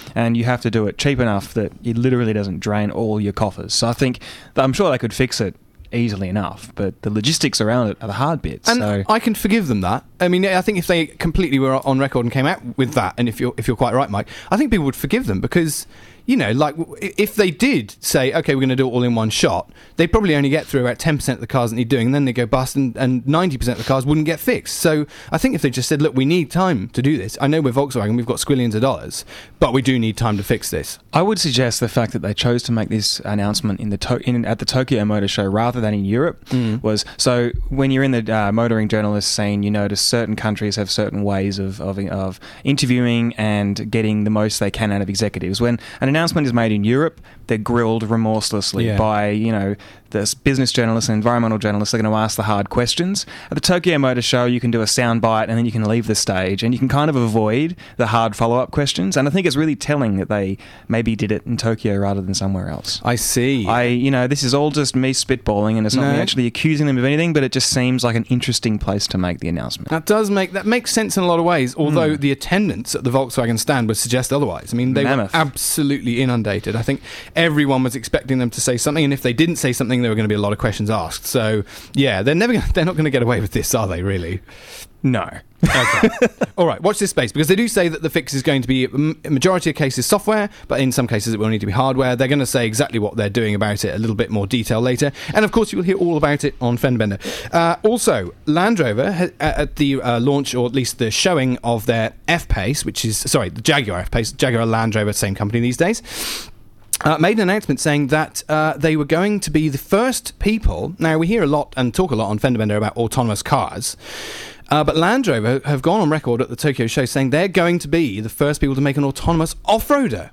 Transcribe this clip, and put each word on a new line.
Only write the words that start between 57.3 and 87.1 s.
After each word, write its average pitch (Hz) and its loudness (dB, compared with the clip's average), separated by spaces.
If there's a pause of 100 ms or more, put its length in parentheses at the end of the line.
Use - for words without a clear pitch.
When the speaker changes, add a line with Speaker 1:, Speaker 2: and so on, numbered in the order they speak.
Speaker 1:
the 117 2
hard 113 2
follow-up 120 0
questions. 156 -2
And 139 2
I 139 -2
think 180 2
it's 127 0
really 151 2
telling 131 0
that 92 -2
they 98 -2 (300)
maybe 113 0
did 107 -2
it 104 -4
in 117 -4
Tokyo 110 0
rather 101 0
than 95 -4
somewhere 95 -2
else. - -8
Speaker 2:
I 120 0
see. 123 0
Speaker 1:
I, 120 2
you 123 2
know, 127 2
this 143 0
is 123 0
all 147 4
just 139 0
me 131 2
spitballing 110 0
and 110 2
it's 107 0
not 139 2
me 143 2
Speaker 2:
No. - 2
Speaker 1:
actually - 0
accusing 151 0
them 131 2
of 123 0
anything, 156 2
but 147 4
it 131 0
just - 0
seems 127 0
like 120 2
an 113 0
interesting 117 0
place 101 -2
to - -2
make 90 -2
the - -6
announcement. 73 -6
Speaker 2:
That 160 -4
does 214 2
make, 190 0
that 190 -6
makes 240 0
sense 214 0
in 190 0
a 175 2
lot 170 4
of 170 2
ways, 143 2
although 151 2
Speaker 1:
Hmm. 143 -4
Speaker 2:
the 139 2
attendance 143 -2
at 143 -6
the 135 0
Volkswagen 120 0
stand 127 0
would 110 0
suggest 127 -2
otherwise. 110 -2
I 120 0
mean, 127 0
they 139 2
Speaker 1:
Mammoth. 127 0
Speaker 2:
were 165 2
absolutely 135 0
inundated. 107 0
I 117 -2
think 139 -2 (340)
everyone 147 2
was 127 -2
expecting 131 -2
them 123 0
to - -6
say 123 0
something, 151 0
and 139 2
if 135 -6
they 123 0
didn't 160 2
say 131 0
something, 123 0
there 117 2
were 107 0
gonna 107 0
be 104 2
a 104 0
lot 101 0
of 107 -6
questions 107 -2
asked. 90 -4
So, 110 0 (300)
yeah, 120 2
they're 143 2
never 233 2
gonna, - 0
they're 165 2
not 175 -2
gonna 156 2
get 131 2
away 113 0
with 98 -4
this, - -2
are 110 0
they, 87 -4
really? 95 -4 (640)
Speaker 1:
No. 110 0 (360)
Speaker 2:
Okay. 143 4 (240)
Speaker 1:
<laughs> - -6
Speaker 2:
All 175 4
right, 110 -2
watch 196 0
this 196 0
space, 127 -2